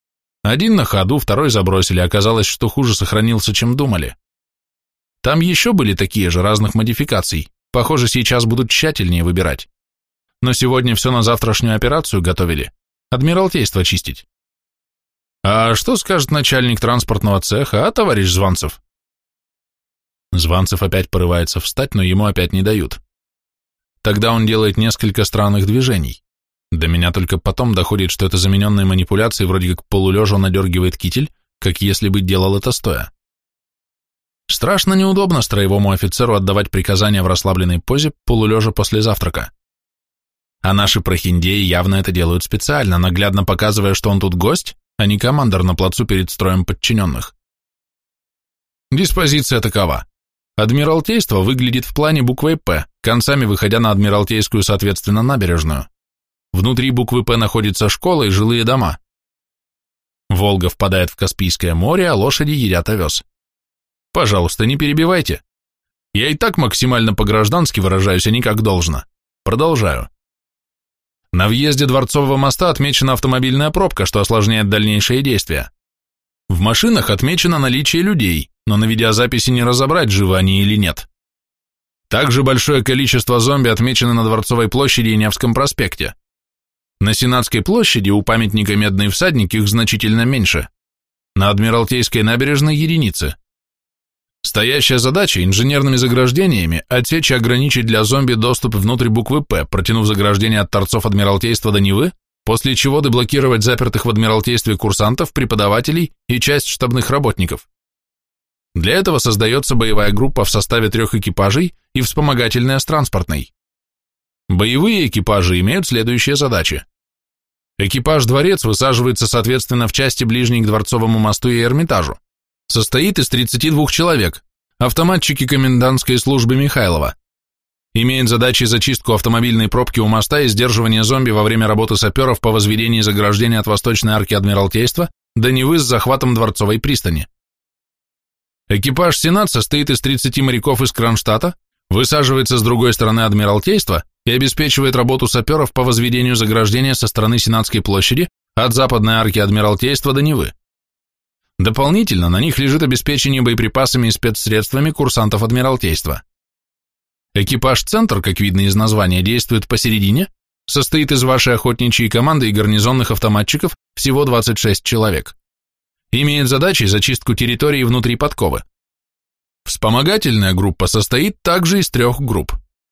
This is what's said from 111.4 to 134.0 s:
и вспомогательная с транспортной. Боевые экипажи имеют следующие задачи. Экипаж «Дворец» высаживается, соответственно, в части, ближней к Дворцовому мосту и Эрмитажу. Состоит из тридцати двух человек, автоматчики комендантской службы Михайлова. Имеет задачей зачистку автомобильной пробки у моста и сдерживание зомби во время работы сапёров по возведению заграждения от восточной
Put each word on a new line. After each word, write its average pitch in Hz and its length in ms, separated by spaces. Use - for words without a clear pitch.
и 131 60
вспомогательная 127 800
с - 60
транспортной. 92 680
Боевые 131 600
экипажи 92 520
имеют 151 260
следующие 120 500
задачи. 117 500
Экипаж 131 460
«Дворец» 147 400
высаживается, 120 640
соответственно, 120 600
в - 40
части, 135 320
ближней 117 380
к 107 40
Дворцовому 110 520
мосту 107 320
и 117 100
Эрмитажу. 120 580
Состоит 139 480
из 135 100
тридцати 123 420
двух 147 220
человек, 147 520
автоматчики 151 680
комендантской 131 720
службы 131 380
Михайлова. 101 600
Имеет 127 340
задачей 120 380
зачистку 117 480
автомобильной 117 540
пробки 123 320
у 107 60
моста 110 340
и 135 80
сдерживание 110 540
зомби 123 280
во 107 120
время 110 240
работы 107 300
сапёров 117 440
по 113 120
возведению 110 500
заграждения 104 560
от 104 80
восточной 107 460